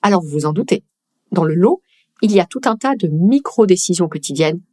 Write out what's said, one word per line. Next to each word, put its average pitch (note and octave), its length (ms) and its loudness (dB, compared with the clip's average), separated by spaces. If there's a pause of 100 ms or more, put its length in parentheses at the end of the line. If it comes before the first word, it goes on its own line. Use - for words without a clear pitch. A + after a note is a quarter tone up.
Alors, G3+ 180 2
vous D#3 80 -10
vous D3 160 -4
en D3+ 80 -2
doutez, G#3 320 -2 (480)
dans F#3+ 120 0
le D#3 100 -2
lot, A3 260 2 (400)
il A3 100 2
y G3+ 80 4
a F3 60 4
tout C4 220 -10
un A3 100 0
tas C4+ 180 -2
de G3 140 -4
micro-décisions F#3 960 2
quotidiennes, D#3 540 -4 (120)